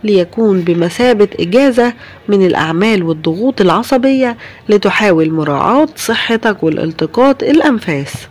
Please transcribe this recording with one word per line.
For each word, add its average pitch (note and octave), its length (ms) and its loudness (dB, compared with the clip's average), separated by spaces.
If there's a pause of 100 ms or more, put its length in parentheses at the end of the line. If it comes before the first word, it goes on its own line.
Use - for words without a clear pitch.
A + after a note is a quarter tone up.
ليكون G3 580 2
بمثابة F3+ 640 2 (120)
إجازة A#3+ 540 2 (340)
من G3 180 2
الأعمال F3 580 0
والضغوط E3 580 -2
العصبية، A#3+ 760 0 (320)
لتحاول F#3+ 640 2
مراعاة D#3+ 640 0
صحتك A3+ 680 -4
والالتقاط E3 800 0
الأنفاس. G#3+ 720 0 (180)